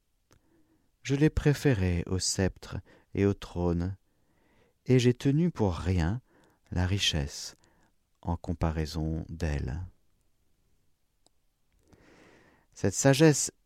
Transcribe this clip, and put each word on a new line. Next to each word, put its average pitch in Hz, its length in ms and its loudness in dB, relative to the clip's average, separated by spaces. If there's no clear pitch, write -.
Je 135 120 -2
l'ai 151 140 4
préféré 101 760 0
au 92 120 -4
sceptre - 600 -2
et 98 120 2
au 101 80 2
trône, 87 640 -2
et 127 140 4
j'ai 120 140 4
tenu 151 380 0
pour 95 240 0
rien 87 460 0
la 90 160 0
richesse 87 680 -4
en 85 160 -4
comparaison 80 880 -4
d'elle. » 78 580 -4
Cette 104 200 -2
sagesse 139 580 4